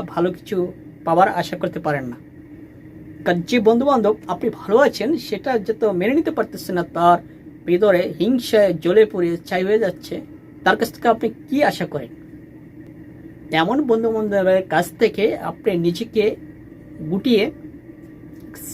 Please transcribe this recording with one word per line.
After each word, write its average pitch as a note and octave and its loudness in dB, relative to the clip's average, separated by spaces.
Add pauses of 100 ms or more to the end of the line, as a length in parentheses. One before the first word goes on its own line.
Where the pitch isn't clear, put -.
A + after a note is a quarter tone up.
ভালো F3 -2
কিছু - -6 (480)
পাওয়ার F3 4
আশা F3 -4
করতে F3 -4
পারেন C#3+ -4
না। A#2+ -14 (1080)
কারণ F3 0 (100)
যে B3 2
বন্ধুবান্ধব A3+ 4 (120)
আপনি - -4
ভালো - 0
আছেন B3+ 2
সেটা G#3+ -6
যত G#3+ -4
মেনে G3+ 2
নিতে E4 0
পারতেছে - -6
না, E3+ 0
তার E3+ 4 (460)
ভিতরে F3+ 4 (180)
হিংসায় G#3+ 2
জ্বলে F3+ 4
পুড়ে F3 -2 (160)
ছাই F#3 -2
হয়ে G#3+ 2
যাচ্ছে, F#3 -4 (480)
তার G3 4
কাছ - -2
থেকে - -4
আপনি A#3 2 (200)
কি C4 -2
আশা F#3 0
করেন? C3 -8 (1400)
এমন E3+ 2
বন্ধুবান্ধবের G#3+ 2
কাছ E3+ 2 (140)
থেকে G#3+ 2 (240)
আপনি G3 -4
নিজেকে F3 0 (840)
গুটিয়ে G3+ 2 (1300)